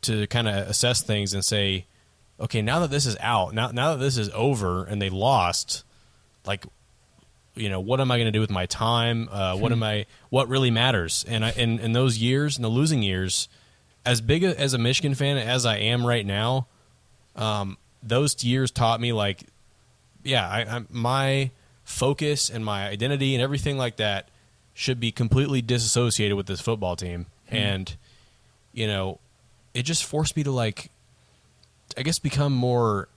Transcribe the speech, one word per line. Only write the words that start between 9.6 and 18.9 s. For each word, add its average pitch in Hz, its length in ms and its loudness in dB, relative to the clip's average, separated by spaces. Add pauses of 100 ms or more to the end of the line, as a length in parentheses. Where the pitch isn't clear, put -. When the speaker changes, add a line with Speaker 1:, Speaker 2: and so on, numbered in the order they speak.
Speaker 2:
Hmm. 117 60 2
Speaker 1:
am 113 40 0
I, 104 240 -2 (240)
what 127 180 2
really 131 220 2
matters?" 113 580 2
And 113 160 -2
I, 113 60 0
in, 117 300 0
in 113 120 -2
those 120 260 2
years, 139 380 0
in 123 60 -4
the 113 60 0
losing 135 340 2
years, 92 460 -2 (580)
as 120 140 2
big 147 240 2
a, 185 140 2
as 139 160 0
a 127 40 0
Michigan 131 380 2
fan 139 200 0
as 120 300 0
I 107 120 2
am 120 280 2
right 120 180 2
now, 113 440 0 (680)
um, 104 420 -4 (260)
those 127 420 2
years 123 260 2
taught 117 300 2